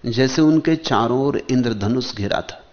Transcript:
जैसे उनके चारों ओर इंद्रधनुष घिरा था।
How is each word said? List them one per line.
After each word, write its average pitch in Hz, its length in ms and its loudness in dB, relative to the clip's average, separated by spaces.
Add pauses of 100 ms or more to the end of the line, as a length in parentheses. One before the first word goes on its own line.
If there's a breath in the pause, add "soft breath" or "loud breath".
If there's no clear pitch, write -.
(120)
जैसे 131 300 2
उनके 156 340 4
चारों 120 460 0
ओर 143 160 0
इंद्रधनुष 120 760 -2
घिरा 101 260 -4
था। - 320 -16